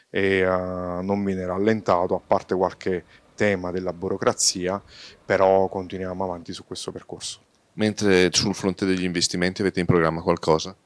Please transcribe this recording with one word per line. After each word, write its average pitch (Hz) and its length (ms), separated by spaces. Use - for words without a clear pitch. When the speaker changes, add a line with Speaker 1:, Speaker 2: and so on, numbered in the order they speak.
Speaker 1:
e, 95 300
eh, 92 40
non 92 800
viene 95 240
rallentato, 95 680
a 87 100
parte - 300
qualche 90 520
tema 90 380
della 92 200
burocrazia, 95 880
però 95 420
continuiamo 92 560
avanti 87 300
su - 100
questo - 280
percorso. - 500
Speaker 2:
Mentre 98 580
sul 104 220
fronte 98 320
degli 92 180
investimenti 90 580
avete 95 180
in 87 80
programma 82 340
qualcosa? 85 640